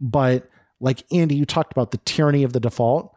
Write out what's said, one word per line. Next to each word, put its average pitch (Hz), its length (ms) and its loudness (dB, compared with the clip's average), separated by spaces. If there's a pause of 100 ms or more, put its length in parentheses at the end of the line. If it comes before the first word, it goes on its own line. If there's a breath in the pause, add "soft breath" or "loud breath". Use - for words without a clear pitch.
But 127 480 0 (320 soft breath)
like 127 320 -2
Andy, 165 220 2
you 143 100 0
talked - 280 -2
about 123 180 -2
the - 80 -4
tyranny 143 460 2
of 123 80 -2
the 123 80 -2
default. 120 560 -2